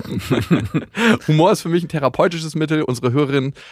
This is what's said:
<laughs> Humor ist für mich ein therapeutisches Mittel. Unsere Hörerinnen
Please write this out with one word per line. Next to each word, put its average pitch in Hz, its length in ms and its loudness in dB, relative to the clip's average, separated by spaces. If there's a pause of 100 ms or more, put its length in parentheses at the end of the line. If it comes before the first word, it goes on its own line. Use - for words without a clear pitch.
<laughs> 120 400 -2 (840)
Humor 160 260 4
ist - 80 0
für 175 80 -6
mich 170 140 0
ein 151 60 -10
therapeutisches 160 640 -2
Mittel. 156 280 0
Unsere 120 300 -2
Hörerinnen 139 400 0 (180)